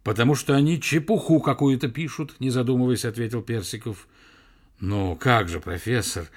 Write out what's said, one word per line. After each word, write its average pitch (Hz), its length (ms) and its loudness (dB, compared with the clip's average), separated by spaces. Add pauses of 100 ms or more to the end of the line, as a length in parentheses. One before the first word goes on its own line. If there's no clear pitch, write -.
"Потому 117 320 2
что 139 220 0
они 147 260 4
чепуху 160 600 2
какую-то 135 480 0
пишут", 151 500 -8
не 131 100 -2
задумываясь, 123 560 2
ответил 113 380 -4
Персиков. 107 640 -8 (720)
"Ну 95 360 -2
как 113 320 2
же, 82 120 -6
профессор?" 90 760 -4